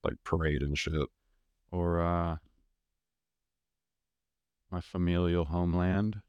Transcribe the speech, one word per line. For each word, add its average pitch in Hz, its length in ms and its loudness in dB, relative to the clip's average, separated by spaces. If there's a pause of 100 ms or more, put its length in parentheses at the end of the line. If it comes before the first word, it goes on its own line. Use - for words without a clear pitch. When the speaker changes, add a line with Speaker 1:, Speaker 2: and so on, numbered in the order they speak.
Speaker 1:
like, - 100 -2 (100)
parade 76 380 2
and 71 160 -2
shit. 78 300 -2 (600)
Speaker 2:
Or, 87 300 0
uh, 85 360 0 (2250)
my 90 100 -6
familial 87 680 2
homeland. 90 840 0